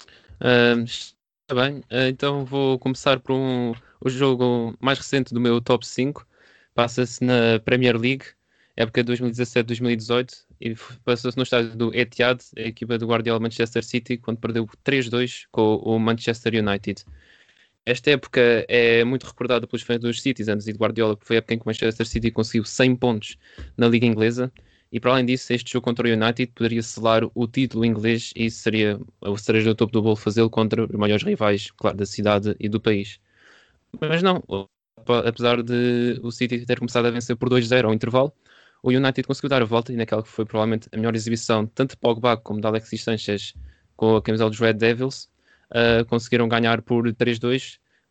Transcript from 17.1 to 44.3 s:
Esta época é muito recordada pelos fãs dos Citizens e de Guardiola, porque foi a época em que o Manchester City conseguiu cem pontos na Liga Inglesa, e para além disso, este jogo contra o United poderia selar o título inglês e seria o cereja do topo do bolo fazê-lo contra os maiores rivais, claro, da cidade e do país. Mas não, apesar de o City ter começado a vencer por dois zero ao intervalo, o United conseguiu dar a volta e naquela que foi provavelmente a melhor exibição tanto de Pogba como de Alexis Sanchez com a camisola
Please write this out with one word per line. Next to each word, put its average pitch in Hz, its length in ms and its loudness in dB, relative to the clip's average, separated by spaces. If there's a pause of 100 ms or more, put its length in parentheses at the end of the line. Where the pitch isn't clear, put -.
Esta 123 260 0
época 120 580 4
é 117 340 4
muito 127 240 -2
recordada 120 400 -2
pelos 120 140 -6
fãs 120 180 -2
dos 117 220 -4
Citizens 107 440 -2
e 110 60 -6
de 107 80 -10
Guardiola, 110 380 0
porque - 100 -20
foi 113 80 2
a 113 40 4
época 113 140 -2
em 113 60 -2
que - 60 -14
o - 20 -2
Manchester 113 400 -2
City 113 240 -2
conseguiu 113 320 -2
cem 127 320 2
pontos 120 420 -4 (400)
na 120 120 4
Liga 117 160 4
Inglesa, 120 440 0 (400)
e 113 120 -8
para 123 100 2
além 131 140 2
disso, 123 260 -2
este 120 220 -4
jogo 120 100 -2
contra 120 240 -2
o 117 40 2
United 117 420 0
poderia 113 280 -2
selar 113 420 2 (120)
o 120 100 0
título 117 380 -2
inglês 113 500 0
e 113 160 -2
seria 107 480 0 (220)
o 101 180 -4
cereja 110 340 2
do 107 40 2
topo 110 160 0
do 113 100 2
bolo 110 140 2
fazê-lo 110 340 0
contra 110 360 0
os 101 60 -10
maiores 104 340 0
rivais, 104 460 0
claro, - 260 -2
da 101 80 -2
cidade 104 520 0
e 107 120 -4
do 104 100 -2
país. 101 400 -2 (800)
Mas 160 240 -2
não, 185 180 2 (840)
apesar 120 360 2
de 120 600 0
o 117 80 -6
City 120 340 -4
ter 123 140 0
começado 117 260 0
a 120 60 2
vencer 120 240 -4
por 120 140 -4
dois 123 180 4
zero 120 220 4
ao 110 40 2
intervalo, 123 380 0 (540)
o 131 40 2
United 131 360 2
conseguiu 139 240 -4
dar 131 120 2
a 117 40 4
volta 117 280 -2
e - 20 -6
naquela 110 260 -2
que 107 60 -14
foi - 160 -6
provavelmente 110 480 -2
a - 60 -8
melhor 113 180 0
exibição 113 500 -2
tanto 131 260 -2
de - 60 -20
Pogba 117 380 2
como 107 240 -8
de 107 80 -2
Alexis 110 340 -4
Sanchez 104 520 -4 (420)
com 110 220 4
a 107 40 2
camisola 110 280 0